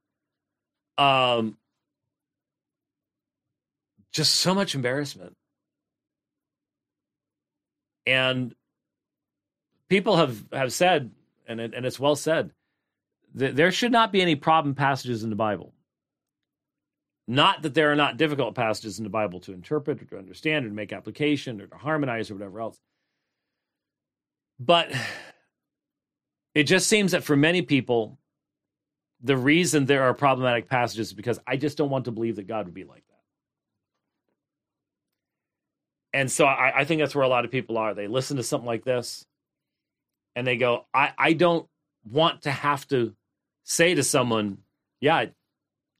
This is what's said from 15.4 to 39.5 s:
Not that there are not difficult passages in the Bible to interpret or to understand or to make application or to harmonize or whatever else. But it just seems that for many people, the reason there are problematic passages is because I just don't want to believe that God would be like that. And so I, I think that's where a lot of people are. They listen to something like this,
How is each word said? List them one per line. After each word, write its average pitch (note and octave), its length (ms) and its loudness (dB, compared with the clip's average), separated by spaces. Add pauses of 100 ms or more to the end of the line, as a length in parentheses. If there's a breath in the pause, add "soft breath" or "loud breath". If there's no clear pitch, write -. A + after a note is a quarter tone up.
Not D3+ 360 2
that D3+ 100 -4
there D3+ 180 4
are D3 40 2
not C#3 220 0
difficult C#3 360 -2
passages G#2+ 460 -4
in A2+ 40 -8
the G#2 60 -8
Bible F#2+ 320 -4
to G2 120 -16
interpret C#3 500 -8
or - 20 -20
to - 140 -16
understand B2+ 460 -4
or G#2+ 40 -8
to G#2 60 -10
make G#2+ 180 -10
application B2+ 640 -6
or G2 60 -16
to - 120 -20
harmonize B2+ 520 -4
or G#2 60 -12
whatever G2 260 -12
else. F#2 180 -12 (1800)
But E3 340 2 (1600 loud breath)
it D3+ 120 4
just F3+ 220 2
seems G3+ 260 2
that D3+ 100 0
for D3+ 120 2
many D#3+ 280 4
people, A#2+ 560 -2 (1040)
the C#3 100 2
reason D3 500 4
there C#3 180 4
are B2+ 100 4
problematic B2+ 560 0
passages A#2 380 -2
is - 60 -14
because G#2+ 340 -6
I C3 100 -2
just C#3+ 200 -4
don't D3 120 0
want C3 160 -4
to B2 60 -8
believe A2+ 240 -4
that G2 100 -12
God G#2+ 200 -6
would E2+ 100 -16
be F#2 80 -16
like A#1+ 240 -20
that. - 60 -20 (3000)
And C3+ 180 0
so D#3 140 4
I, C3 360 2
I C#3+ 40 0
think D#3 160 0
that's C#3+ 140 -2
where C#3+ 80 0
a C3 40 4
lot B2 160 2
of A#2 60 -8
people A#2 300 -4
are. A2 160 -4
They G2+ 120 -8
listen C3 300 -4
to A#2+ 60 -4
something A#2+ 240 -6
like A#2 160 -4
this, B2 420 -4 (1120)